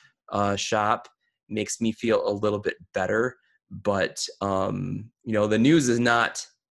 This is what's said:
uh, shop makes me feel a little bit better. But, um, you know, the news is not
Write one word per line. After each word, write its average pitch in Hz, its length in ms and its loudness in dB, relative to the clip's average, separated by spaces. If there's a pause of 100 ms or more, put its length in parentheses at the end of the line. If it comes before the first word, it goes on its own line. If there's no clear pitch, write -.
(300)
uh, 101 240 0
shop 107 540 0 (400)
makes 107 320 -6
me 113 100 0
feel 110 360 0
a 104 40 0
little 104 300 -2
bit - 160 -6 (180)
better. 107 420 -2 (340)
But, 98 540 -2 (160)
um, 98 720 -2 (140)
you 113 80 -6
know, 107 160 2
the 107 100 4
news 139 300 4
is 120 100 2
not 120 480 0 (240)